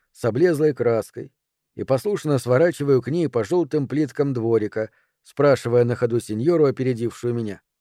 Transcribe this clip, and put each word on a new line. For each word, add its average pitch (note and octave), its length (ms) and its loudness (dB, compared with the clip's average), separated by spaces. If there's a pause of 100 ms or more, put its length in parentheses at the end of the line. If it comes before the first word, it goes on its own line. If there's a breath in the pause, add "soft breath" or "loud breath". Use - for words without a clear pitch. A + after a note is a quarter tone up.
(120)
с - 120 -10
облезлой D3 500 2
краской, A#2 580 -2 (420)
и G#2 100 -10
послушно D3 540 -2
сворачиваю C#3 640 2
к - 80 -8
ней D#3+ 180 -2
по A2+ 160 -2
жёлтым D3+ 440 -2
плиткам C#3+ 440 -2
дворика, A2 580 -2 (320)
спрашивая B2 600 2
на A#2+ 120 -2
ходу A#2 240 0
сеньору, C#3+ 460 2
опередившую A#2+ 680 -2
меня: A2 280 -8 (180)